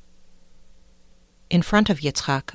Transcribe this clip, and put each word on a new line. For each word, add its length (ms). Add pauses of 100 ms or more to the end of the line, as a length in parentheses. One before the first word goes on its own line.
(1500)
In 120
front 280
of 100
Yitzhak 540